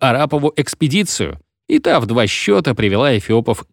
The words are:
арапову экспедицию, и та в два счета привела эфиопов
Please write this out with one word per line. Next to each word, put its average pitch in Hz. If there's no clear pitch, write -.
арапову 143
экспедицию, 143
и 311
та 262
в 101
два 117
счета 170
привела 110
эфиопов 113